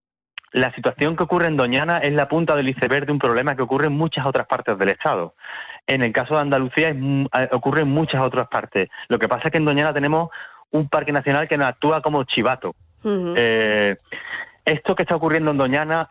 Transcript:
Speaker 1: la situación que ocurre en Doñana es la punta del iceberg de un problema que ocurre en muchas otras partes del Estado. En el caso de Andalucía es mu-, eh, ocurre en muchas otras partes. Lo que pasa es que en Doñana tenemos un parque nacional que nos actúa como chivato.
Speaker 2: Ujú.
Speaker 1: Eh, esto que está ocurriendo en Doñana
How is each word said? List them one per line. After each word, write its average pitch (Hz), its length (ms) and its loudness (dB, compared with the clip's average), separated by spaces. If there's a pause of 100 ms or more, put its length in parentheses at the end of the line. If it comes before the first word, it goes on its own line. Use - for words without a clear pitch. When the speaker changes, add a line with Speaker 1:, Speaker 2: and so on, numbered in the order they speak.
(520)
Speaker 1:
la 127 220 0
situación 131 400 -2
que 165 80 0
ocurre 175 240 2
en 160 100 0
Doñana 139 420 2
es 143 140 0
la 147 140 2
punta 160 300 2
del 135 120 0
iceberg 135 380 0
de 147 60 -2
un 143 80 0
problema 131 340 2
que 131 80 -2
ocurre 135 240 0
en 147 60 0
muchas 147 340 -2
otras 127 220 0
partes 120 280 -2
del 95 120 2
Estado. 95 480 -2 (500)
En 131 160 0
el 113 100 0
caso 131 220 0
de 151 60 4
Andalucía 139 480 0
es 156 80 -2
mu-, 135 360 0
eh, 127 200 0
ocurre 156 300 2
en 147 60 2
muchas 143 320 0
otras 123 280 0
partes. 101 400 -2 (200)
Lo 113 120 0
que 107 80 0
pasa - 160 -2
es 156 80 -2
que 165 60 2
en 156 60 2
Doñana 147 300 2
tenemos 156 360 0 (400)
un 151 180 0
parque 151 240 -2
nacional 143 340 0
que 156 100 -2
nos 143 120 2
actúa 147 340 0
como 147 220 0
chivato. 117 500 -2 (300)
Speaker 2:
Ujú. 185 320 -2
Speaker 1:
Eh, 107 600 2 (680)
esto 156 300 0
que 180 80 -2
está 170 140 0
ocurriendo 156 340 0
en 147 60 0
Doñana 151 540 0